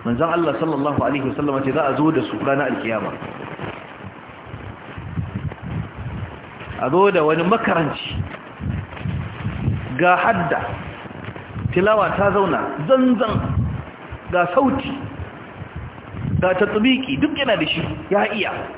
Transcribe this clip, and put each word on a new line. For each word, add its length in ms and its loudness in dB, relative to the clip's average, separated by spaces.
Manzon 300 2
Allah 240 2
sallallahu 400 0
alaihi 320 2
wasallam 340 0
ce 80 2
za 140 2
a 100 2
zo 140 4
da 160 4
su 160 -6
ranar 320 2
alkiyama. 380 -2
A 80 0
zo 240 6
da 100 4
wani 220 4
makaranci, 720 0
ga 160 8
hadda, 420 2
tilawa 460 4
ta 160 4
zauna, 260 4
zanzan, 480 6
ga 140 4
sauti, 320 2
ga 160 4
tatbiki, 640 4
duk 160 2
yana 180 2
da 140 0
shi, 160 0
ya 240 4
iya. 160 -2